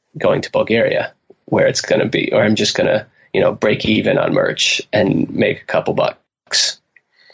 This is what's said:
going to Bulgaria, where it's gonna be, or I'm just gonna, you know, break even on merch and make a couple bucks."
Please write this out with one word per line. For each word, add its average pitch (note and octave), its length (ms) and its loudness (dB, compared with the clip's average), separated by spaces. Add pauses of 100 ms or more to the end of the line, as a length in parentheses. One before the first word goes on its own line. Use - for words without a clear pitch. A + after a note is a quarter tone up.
(160)
going - 260 2
to - 80 -10
Bulgaria, G#2+ 640 0 (340)
where - 200 2
it's - 140 0
gonna - 280 0
be, - 240 -2
or A2+ 120 2
I'm A2 100 2
just G#2+ 220 -2
gonna, G#2+ 320 0 (240)
you F#2+ 80 0
know, F2+ 120 2
break - 320 -2
even G#2 320 2
on E2+ 180 0
merch - 460 0 (120)
and G2+ 380 0
make - 300 -2
a - 60 -20
couple - 280 -2
bucks." - 840 -4 (540)